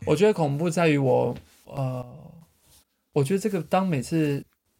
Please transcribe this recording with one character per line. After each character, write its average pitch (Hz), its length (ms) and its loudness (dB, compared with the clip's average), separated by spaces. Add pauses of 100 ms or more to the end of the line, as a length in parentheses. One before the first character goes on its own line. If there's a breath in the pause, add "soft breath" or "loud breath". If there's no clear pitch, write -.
我 151 120 2
觉 190 100 4
得 214 60 6
恐 143 260 -2
怖 170 100 -2
在 170 200 2
于 147 100 4
我， 127 380 2 (300)
呃， 127 380 -6 (1080)
我 147 100 2
觉 139 120 0
得 202 40 2
这 202 100 -2
个 190 140 -2
当 190 240 0
每 147 160 0
次 147 420 0 (360)